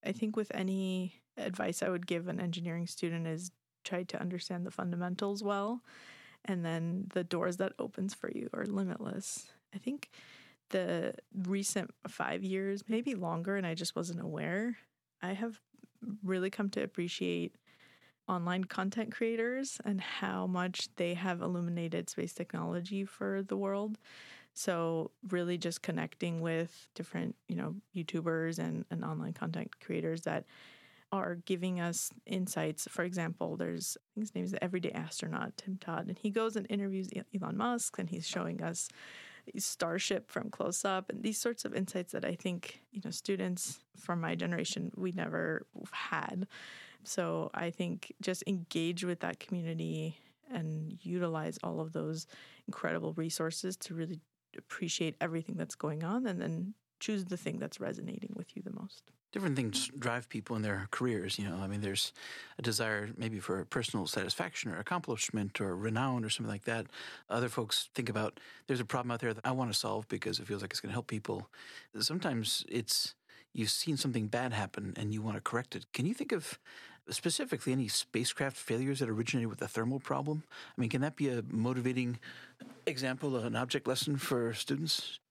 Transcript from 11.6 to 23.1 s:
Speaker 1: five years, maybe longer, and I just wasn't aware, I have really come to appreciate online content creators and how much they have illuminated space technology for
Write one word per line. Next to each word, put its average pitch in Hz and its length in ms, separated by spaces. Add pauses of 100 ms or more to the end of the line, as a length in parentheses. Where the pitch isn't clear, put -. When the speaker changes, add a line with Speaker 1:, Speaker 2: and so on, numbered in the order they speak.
Speaker 1:
five 76 360
years, 196 440
maybe 240 260
longer, 175 420
and 190 120
I 165 80
just 175 200
wasn't 170 260
aware, 175 560 (440)
I 185 120
have 214 260 (640)
really 185 260
come 202 220
to 202 120
appreciate 175 720 (720)
online 180 360
content 196 480
creators 233 760
and 196 160
how 185 460
much 180 480
they 175 180
have 175 280
illuminated 170 680
space - 240
technology 175 720
for 196 380